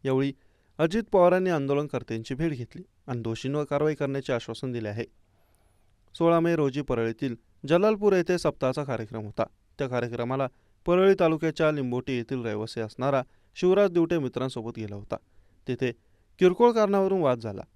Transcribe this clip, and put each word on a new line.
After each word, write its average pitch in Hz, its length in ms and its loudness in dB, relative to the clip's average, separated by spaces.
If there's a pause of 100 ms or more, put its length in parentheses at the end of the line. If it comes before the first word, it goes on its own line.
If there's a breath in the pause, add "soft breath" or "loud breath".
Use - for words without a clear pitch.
यावेळी 135 280 0 (440)
अजित 170 340 0
पवारांनी 185 380 6
आंदोलनकर्त्यांची 139 840 -2
भेट 160 160 -2
घेतली 127 320 -10 (240)
आणि 123 140 -6
दोषींवर 131 420 -4
कारवाई 147 320 0
करण्याचे 139 380 -4
आश्वासन 120 380 -6
दिले 110 180 -6
आहे. 110 160 -6 (1120)
सोळा 165 220 4
मे 170 160 2
रोजी 143 260 -2
परळीतील 117 540 -2 (320)
जलालपूर 202 460 4
येथे 180 240 2
सप्ताहाचा 143 460 -2
कार्यक्रम 113 420 -6
होता. 104 180 -4 (360)
त्या 135 80 -2
कार्यक्रमाला 120 600 -4 (380)
परळी 190 340 6
तालुक्याच्या 160 520 2
लिंबोटी 127 460 -2
येथील 120 280 -6
रहिवासी 110 360 -6
असणारा 127 420 -2 (320)
शिवराज 190 360 4
दिवटे 170 260 2
मित्रांसोबत 127 600 -4
गेला 104 180 -8
होता. 101 200 -10 (520)
तेथे 127 240 -2 (480)
किरकोळ 185 320 6
कारणावरून 196 500 2
वाद 127 180 2
झाला. 107 220 -8 (140)